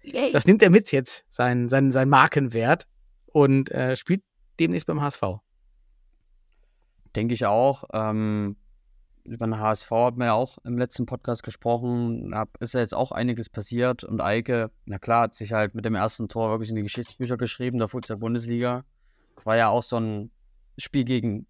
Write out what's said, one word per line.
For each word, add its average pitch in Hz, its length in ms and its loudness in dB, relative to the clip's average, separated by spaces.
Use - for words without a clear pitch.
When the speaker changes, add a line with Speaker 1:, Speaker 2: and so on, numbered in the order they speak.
Speaker 1:
Yay. - 300 -2
Speaker 2:
das 139 140 2
nimmt 202 160 8
er 202 60 8
mit 202 240 6
jetzt, - 380 -2
sein, 123 400 0
sein, 135 200 4
sein 135 200 2
Markenwert, 135 760 4
und, 135 440 4
äh, 127 260 -2
spielt 185 280 -2
demnächst 165 260 0
beim 156 140 -2
H 143 80 0
S 135 80 -8
V. 98 260 -4
Speaker 1:
Denke 117 180 0
ich 117 120 -2
auch. 123 460 2
Ähm, 107 640 -2
über 117 220 -8
den 110 120 -4
H 107 140 0
S 107 120 -6
V 117 220 2
hat 120 100 -2
man 123 100 -2
ja 113 80 2
auch 123 300 -2
im 120 120 -4
letzten 120 300 -4
Podcast 120 360 -6
gesprochen. 117 880 -4
Da 107 160 -4
ist 117 140 -10
ja 127 60 2
jetzt 113 140 -2
auch 127 180 -4
einiges 117 360 -4
passiert. 120 560 -4
Und 110 160 -6
Eike, 113 500 -2
na 98 140 -10
klar, 117 240 2
hat 110 120 -2
sich 107 180 -10
halt 107 220 0
mit 110 120 -8
dem 110 80 0
ersten 110 340 -2
Tor 113 220 -2
wirklich 110 180 -4
in 113 80 -6
die 107 60 -4
Geschichtsbücher 120 560 -6
geschrieben, 123 400 -4
der 110 100 0
Futsal-Bundesliga. 120 960 -4
War 110 120 2
ja 117 120 4
auch 117 140 2
so - 160 -4
ein 110 320 -4
Spiel - 260 -2
gegen 117 460 -2